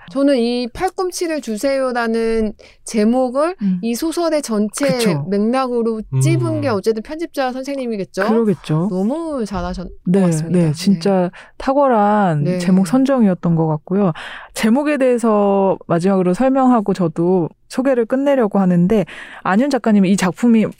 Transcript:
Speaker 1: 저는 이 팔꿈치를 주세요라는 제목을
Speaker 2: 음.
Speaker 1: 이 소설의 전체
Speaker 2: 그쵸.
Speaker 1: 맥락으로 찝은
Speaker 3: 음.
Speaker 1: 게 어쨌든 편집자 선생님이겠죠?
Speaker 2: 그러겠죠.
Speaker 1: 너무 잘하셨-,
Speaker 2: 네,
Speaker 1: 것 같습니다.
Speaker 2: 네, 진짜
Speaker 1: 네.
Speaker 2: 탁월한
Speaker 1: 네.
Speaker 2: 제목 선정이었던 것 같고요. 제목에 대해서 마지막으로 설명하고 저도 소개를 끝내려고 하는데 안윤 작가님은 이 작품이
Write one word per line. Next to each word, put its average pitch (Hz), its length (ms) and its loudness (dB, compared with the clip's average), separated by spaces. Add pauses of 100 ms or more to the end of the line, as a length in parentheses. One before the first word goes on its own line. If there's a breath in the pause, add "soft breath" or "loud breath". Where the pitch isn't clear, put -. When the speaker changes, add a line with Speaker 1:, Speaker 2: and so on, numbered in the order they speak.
(100)
Speaker 1:
저는 277 260 2
이 240 320 -2
팔꿈치를 349 720 -4
주세요라는 226 1120 -2 (320 loud breath)
제목을 254 800 0
Speaker 2:
음. 185 180 0
Speaker 1:
이 233 140 -4
소설의 320 480 -2
전체 214 500 -2
Speaker 2:
그쵸. 180 380 -2
Speaker 1:
맥락으로 233 720 -2 (200)
찝은 330 340 0
Speaker 3:
음. 294 40 -4
Speaker 1:
게 285 80 -2
어쨌든 220 340 -2
편집자 294 480 -6
선생님이겠죠? 240 760 -6
Speaker 2:
그러겠죠. 208 640 0
Speaker 1:
너무 254 560 -4
잘하셨-, 180 420 -8 (180)
Speaker 2:
네, 185 140 2
Speaker 1:
것 180 60 4
같습니다. 165 320 0
Speaker 2:
네, 165 140 2
진짜 185 500 2
Speaker 1:
네. 175 80 -2 (260 loud breath)
Speaker 2:
탁월한 208 880 2
Speaker 1:
네. 180 140 0
Speaker 2:
제목 185 300 4
선정이었던 233 680 2
것 160 100 0
같고요. 170 460 0 (400 loud breath)
제목에 277 460 0
대해서 208 880 2
마지막으로 180 480 2
설명하고 254 580 2
저도 175 560 0 (200)
소개를 254 360 0
끝내려고 262 540 0
하는데 180 480 2 (380 loud breath)
안윤 220 260 2
작가님은 208 400 2
이 202 80 4
작품이 214 480 2 (120)